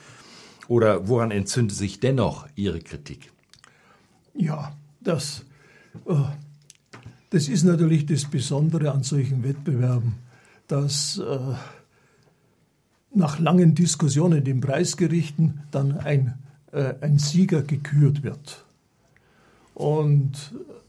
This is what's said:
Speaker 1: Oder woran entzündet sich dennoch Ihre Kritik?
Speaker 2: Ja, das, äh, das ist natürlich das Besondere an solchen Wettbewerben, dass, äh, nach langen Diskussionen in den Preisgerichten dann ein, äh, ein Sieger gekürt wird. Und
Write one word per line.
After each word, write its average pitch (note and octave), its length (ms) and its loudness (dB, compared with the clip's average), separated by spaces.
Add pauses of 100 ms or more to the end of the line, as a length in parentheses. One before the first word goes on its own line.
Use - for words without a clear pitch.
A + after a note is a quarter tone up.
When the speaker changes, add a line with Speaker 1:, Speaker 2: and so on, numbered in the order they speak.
(680)
Speaker 1:
Oder G#2+ 400 2
woran A#2 240 0
entzündet G2+ 440 -2
sich G2 240 -6
dennoch B2 560 -2
Ihre F#2 240 -2
Kritik? - 520 -16 (1040)
Speaker 2:
Ja, D3+ 380 -4 (280)
das, - 440 -6 (640)
äh, F#3 60 -2 (1200)
das D3 180 0
ist F3+ 140 2
natürlich D#3+ 420 4
das D3 200 -2
Besondere D3 640 0
an C3+ 120 0
solchen C3 400 -2
Wettbewerben, B2 720 0 (540)
dass, C#3+ 500 -2
äh, C3+ 380 -4 (1600)
nach D3+ 240 2
langen E3 340 6
Diskussionen E3 680 2
in C3+ 40 2
den B2+ 180 -2
Preisgerichten E3 1000 0 (100)
dann C#3 260 0
ein, C#3 380 0 (360)
äh, C#3 300 -4
ein D3 160 4
Sieger F3 460 2
gekürt C#3+ 580 2
wird. - 420 -10 (1080)
Und D3 800 0 (340)